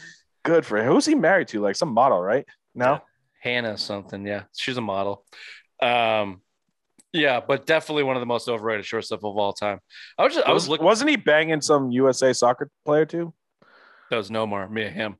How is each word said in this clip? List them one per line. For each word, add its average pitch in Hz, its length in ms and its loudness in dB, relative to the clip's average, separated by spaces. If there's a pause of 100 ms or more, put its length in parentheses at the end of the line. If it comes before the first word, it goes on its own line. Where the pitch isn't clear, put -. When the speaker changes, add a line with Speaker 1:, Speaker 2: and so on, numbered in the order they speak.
(460)
Speaker 1:
good 160 220 2
for 104 120 -2
him. 110 80 0
Who's 208 200 4
he 320 80 2
married 190 340 2
to? 107 120 -6
Like, 98 160 0
some 165 180 -4
model, 127 280 4
right? 113 240 -2 (280)
No? 123 180 2
Speaker 2:
Yeah. 147 60 -2 (440)
Speaker 3:
Hannah 120 360 -4
something. 101 480 -10
Yeah, 101 160 -6 (140)
she's 127 220 -6
a 120 40 -4
model. 98 420 -4 (560)
Um, 110 600 0 (720)
yeah, 143 340 2
but 139 200 -2
definitely 156 380 0
one 131 120 0
of 123 40 -4
the 123 60 -6
most 117 220 -2
overrated 110 380 -4
shortstop 107 380 -6
of 104 120 -8
all 101 160 0
time. 101 280 -6 (380)
I 180 60 4
was 294 100 2
just, 320 120 0
I 147 60 4
was 175 120 4
Speaker 1:
Was, - 60 -6
Speaker 3:
looking. 160 160 -2
Speaker 1:
wasn't 233 240 4
he 285 60 2
banging 156 440 2
some 139 300 2
U 131 180 4
S 127 140 0
A 131 120 6
soccer 123 360 0 (160)
player, 151 200 2
too? 170 260 -6 (800)
Speaker 3:
That 123 60 -2
was 104 140 -6
Nomar, 104 400 -4
me 107 140 -4
and 98 100 -10
him. 104 260 -6